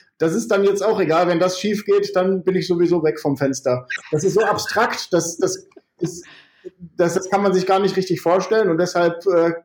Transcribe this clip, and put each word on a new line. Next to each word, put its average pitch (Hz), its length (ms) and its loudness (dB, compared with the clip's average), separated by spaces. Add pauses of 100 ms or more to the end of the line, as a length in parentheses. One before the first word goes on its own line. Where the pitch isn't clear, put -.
(180)
das 160 160 0
ist 220 180 -2
dann 196 100 2
jetzt 196 220 2
auch 202 160 0
egal, 175 260 2
wenn 175 140 0
das 180 180 0
schief 208 260 -2
geht, 202 300 0
dann 185 300 0
bin 185 100 0
ich 170 140 -2
sowieso 170 340 2
weg 156 160 0
vom 139 180 -2
Fenster. 135 520 -2 (240)
Das 151 100 0
ist 180 120 0
so 220 80 4
abstrakt, - 680 -2
das, 170 260 -2
das - 280 -4 (320)
ist, - 260 -8 (720)
das, 170 180 2
das 185 140 -2
kann 202 140 0
man 196 100 2
sich 185 140 0
gar 190 140 2
nicht 190 160 0
richtig 185 240 -2
vorstellen 190 500 2
und 160 80 0
deshalb, 170 480 0
äh, 170 280 2 (100)